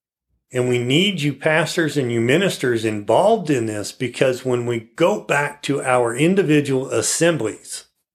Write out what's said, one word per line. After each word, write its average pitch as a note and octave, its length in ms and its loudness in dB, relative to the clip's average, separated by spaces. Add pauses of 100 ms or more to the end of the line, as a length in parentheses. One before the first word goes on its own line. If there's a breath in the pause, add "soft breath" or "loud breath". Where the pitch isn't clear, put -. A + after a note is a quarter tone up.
(520)
And B2 180 0
we B2 80 2
need D3+ 440 0
you D3 120 -2
pastors D#3 640 0
and B2 140 -2
you A#2 100 0
ministers B2 640 0
involved C#3 640 2
in B2 160 0
this, G#2 260 -6
because B2+ 540 -2
when B2 200 -2
we A#2+ 300 -4
go G3+ 240 2
back C#3+ 440 -4
to C#3 180 -2
our B2 340 2
individual C#3+ 760 2
assemblies, A#2+ 960 -2 (300)